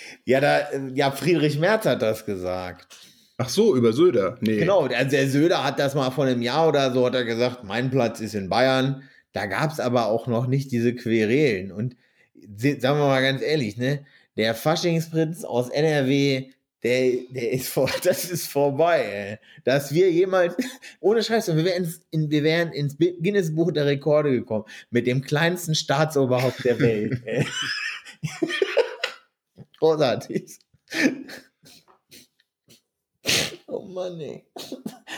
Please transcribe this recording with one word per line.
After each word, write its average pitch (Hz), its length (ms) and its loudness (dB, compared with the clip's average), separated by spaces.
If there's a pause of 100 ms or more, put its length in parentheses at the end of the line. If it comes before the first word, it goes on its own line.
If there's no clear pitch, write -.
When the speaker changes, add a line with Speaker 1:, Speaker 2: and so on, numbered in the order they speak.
(240)
Speaker 1:
Ja, 127 160 2
da, 147 180 4
äh, 135 360 -6
ja, 139 160 0
Friedrich 147 480 0
Merz 202 280 0
hat 123 160 2
das 110 240 0
gesagt. 90 720 -8 (400)
Speaker 2:
Ach 123 100 -4
so, 202 260 2
über 117 180 4
Söder? 120 480 2
Nee. 107 180 0
Speaker 1:
Genau, 175 240 4
also 127 280 0
der 135 180 2
Söder 147 360 2
hat 139 140 -2
das 139 160 0
mal 131 160 0
vor 139 160 0
einem 123 160 0
Jahr 147 260 2
oder 139 240 2
so, 123 140 4
hat 123 80 0
er 123 100 0
gesagt, 117 400 -2
mein 117 260 -2
Platz 120 300 0
ist 107 140 -8
in 98 140 -4
Bayern. 131 540 2 (340)
Da 101 80 -4
gab's 120 360 -2
aber 120 260 0
auch 113 200 0
noch 120 200 0
nicht 135 260 -2
diese 120 220 2
Querelen. 113 760 2
Und 107 240 -6 (600)
se-, 127 240 0
sagen 135 180 2
wir 147 80 2
mal 135 140 2
ganz 135 220 0
ehrlich, 127 340 -2
ne, 135 300 -2 (320)
der 110 160 0
Faschingsprinz 160 920 -2
aus 123 240 -2
N 147 160 0
R 147 220 2
W, 135 460 0 (300)
der, 127 300 2 (160)
der 120 240 -4
ist 127 160 -2
vor-, 139 280 0
<laughs> - 60 -8
das 175 280 0
ist 170 160 -6
vorbei, 143 560 2
ey. 101 360 -6 (260)
Dass 139 280 0
wir 180 180 4
jemals, 185 460 2 (220)
<laughs> - 220 -20
ohne 214 220 4
Scheiß, 208 320 0
wir 156 120 2
wären 185 180 0
ins, 165 160 -8 (100)
in, 156 200 -2
wir 147 140 2
wären 165 280 2
ins 143 240 -4
Bi-, 170 240 0
Guinness-Buch 170 520 0
der 147 120 0
Rekorde 147 460 2
gekommen, 110 340 0 (240)
mit 117 180 0
dem 127 140 0
kleinsten 156 540 0
Staatsoberhaupt 135 920 0
der 120 160 2
Welt, 113 460 0
ey. 117 200 0 (840)
<laughs> 330 340 -4 (1120)
Großartig. 151 840 -2 (3000)
Oh - 160 -8
Mann, 180 360 -10
ey. - 280 -12 (720)